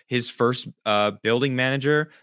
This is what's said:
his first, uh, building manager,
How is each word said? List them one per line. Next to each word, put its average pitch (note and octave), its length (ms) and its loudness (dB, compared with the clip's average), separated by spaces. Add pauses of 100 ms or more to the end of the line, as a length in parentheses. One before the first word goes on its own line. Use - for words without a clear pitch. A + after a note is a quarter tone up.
his B2 240 -2
first, B2 380 0 (160)
uh, G#2 280 2 (100)
building B2+ 340 0
manager, C#3 540 0 (120)